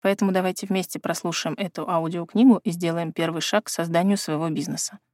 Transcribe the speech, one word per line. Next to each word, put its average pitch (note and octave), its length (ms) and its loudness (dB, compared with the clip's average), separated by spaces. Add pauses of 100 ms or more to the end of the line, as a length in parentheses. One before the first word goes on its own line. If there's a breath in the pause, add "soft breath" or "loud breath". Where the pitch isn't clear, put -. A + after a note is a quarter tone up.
Поэтому G3 280 2
давайте F#3 380 -2
вместе F#3+ 320 -2
прослушаем E3 580 -4
эту F3 320 -6
аудиокнигу F3 680 4
и - 120 -2
сделаем E3+ 420 -2
первый E3 280 -2
шаг G#3 240 0
к - 60 -12
созданию E3+ 480 2
своего D#3+ 320 -2
бизнеса. D3+ 500 -6 (140)